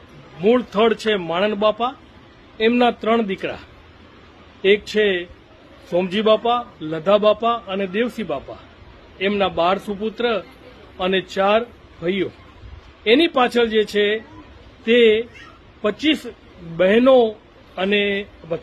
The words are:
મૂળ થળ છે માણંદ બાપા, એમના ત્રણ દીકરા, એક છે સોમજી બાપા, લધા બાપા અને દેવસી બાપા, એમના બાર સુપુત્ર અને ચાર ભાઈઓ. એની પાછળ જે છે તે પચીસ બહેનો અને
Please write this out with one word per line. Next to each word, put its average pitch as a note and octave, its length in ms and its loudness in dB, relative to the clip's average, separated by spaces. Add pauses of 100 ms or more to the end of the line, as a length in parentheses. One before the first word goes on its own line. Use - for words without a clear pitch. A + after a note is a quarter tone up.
(420)
મૂળ A#3 200 4
થળ A3 320 0
છે A3 220 -2
માણંદ F3+ 380 -2
બાપા, G#3+ 400 -2 (680)
એમના A#3+ 320 2
ત્રણ A#3 300 -2
દીકરા, F3 360 -6 (1040)
એક G3+ 220 2
છે G3+ 380 0 (680)
સોમજી F#3 300 -2
બાપા, A3+ 440 0 (160)
લધા D#3+ 360 0
બાપા G#3+ 340 2 (160)
અને G3 200 -4
દેવસી A3 360 -4
બાપા, C#3 340 -8 (640)
એમના G3 260 0
બાર E3+ 300 0
સુપુત્ર G#3 680 -4 (560)
અને F#3 220 0
ચાર G3+ 420 0 (380)
ભાઈઓ. F3 300 -4 (760)
એની C#4 220 4
પાછળ A#3+ 380 0
જે A3 180 0
છે G#3 360 -2 (680)
તે A3+ 420 4 (540)
પચીસ A3+ 420 -2 (380)
બહેનો G#3+ 720 2 (420)
અને G3+ 480 -2 (380)